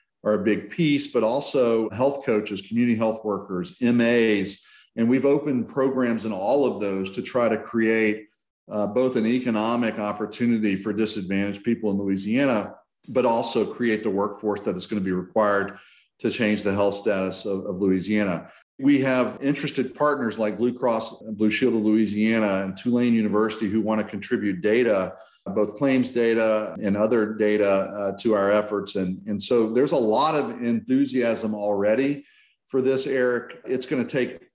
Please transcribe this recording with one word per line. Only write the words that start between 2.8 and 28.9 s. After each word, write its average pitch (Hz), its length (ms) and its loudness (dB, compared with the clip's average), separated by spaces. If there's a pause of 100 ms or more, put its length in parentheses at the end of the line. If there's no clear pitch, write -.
health 110 280 0
workers, 95 580 -4
M 120 180 4
As. 113 600 2 (340)
And 117 140 0
we've 127 180 2
opened 143 420 0
programs 127 580 0
in 110 40 -4
all 110 340 0
of 101 160 -2
those 95 300 -4
to - 120 -6
try 120 260 0
to 107 100 0
create, 110 680 0 (440)
uh, 104 160 -2
both 123 300 0
an 110 100 2
economic 117 720 0
opportunity 107 800 0
for 104 160 -4
disadvantaged 101 720 -2
people 113 260 0
in 101 80 0
Louisiana, 104 760 0 (340)
but 123 180 2
also 117 380 0
create 110 400 -2
the 107 60 -2
workforce 101 500 -2
that 95 160 -4
is 90 100 -8
gonna 104 140 -4
be 92 100 -2
required 98 680 0 (440)
to 113 100 -2
change 107 320 0
the 98 100 0
health 101 220 2
status 95 520 -2
of, 95 200 -4
of 92 160 -6
Louisiana. 95 680 0 (320)
We 139 200 4
have 127 420 0
interested 139 500 -2
partners 135 460 0
like 107 180 -2
Blue 120 160 0
Cross 117 500 -2
and 110 140 -10
Blue 107 140 2
Shield 117 240 2
of 110 80 0
Louisiana 107 800 2
and 95 140 -6
Tulane 120 360 0
University 107 560 2
who 107 120 0
wanna 107 240 0
contribute 101 560 -4
data, 104 540 2 (320)
both 101 280 -2
claims 131 360 2
data 110 680 2
and 104 160 0
other 110 380 2
data, 104 340 2
uh, 98 520 0
to 113 140 2
our 98 180 2
efforts. 104 420 0